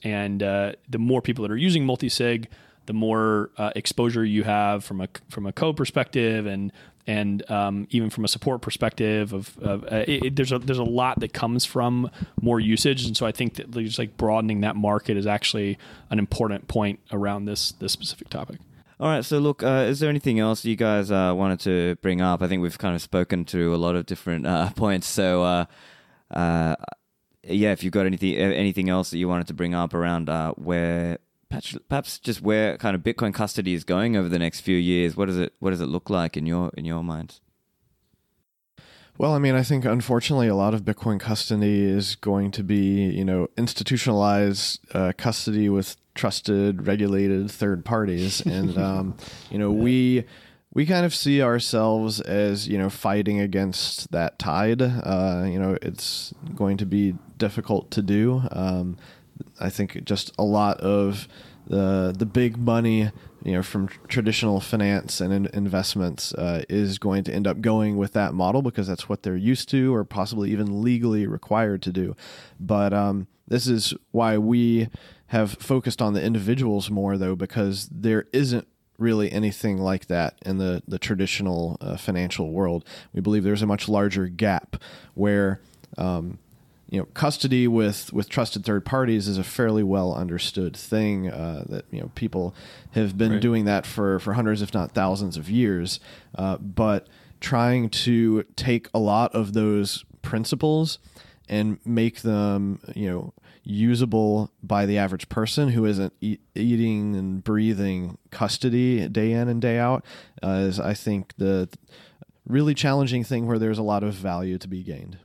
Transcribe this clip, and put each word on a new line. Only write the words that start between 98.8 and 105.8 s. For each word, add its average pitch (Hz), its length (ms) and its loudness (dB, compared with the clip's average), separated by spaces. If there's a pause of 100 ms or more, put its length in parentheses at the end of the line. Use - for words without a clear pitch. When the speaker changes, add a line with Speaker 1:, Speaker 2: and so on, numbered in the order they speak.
Speaker 3:
a 110 40 2
lot 107 360 2
of 107 180 0
those 107 520 2 (180)
principles 156 760 0 (480)
and 107 380 0
make 117 380 0
them, 101 580 0 (140)
you 101 160 -4
know, - 240 -6 (280)
usable 107 880 2 (120)
by 101 240 2
the 101 100 4
average 95 320 0
person 120 400 0
who 117 160 2